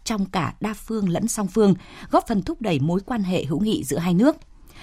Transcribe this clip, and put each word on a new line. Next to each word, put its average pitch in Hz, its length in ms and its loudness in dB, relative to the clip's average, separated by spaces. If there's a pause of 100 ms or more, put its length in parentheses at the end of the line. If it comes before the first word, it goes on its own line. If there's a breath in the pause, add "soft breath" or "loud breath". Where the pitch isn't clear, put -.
trong 202 220 -2
cả - 340 -4
đa 208 140 -6
phương 202 360 -4
lẫn 170 180 0
song 208 200 -4
phương, 202 280 6 (360 loud breath)
góp 359 160 2
phần 208 140 0
thúc 330 200 -6
đẩy 180 180 0
mối 160 260 0
quan 233 180 -4
hệ 180 220 0
hữu 143 140 -2
nghị 208 240 0
giữa - 140 -4
hai 175 160 0
nước. 240 220 4 (460 loud breath)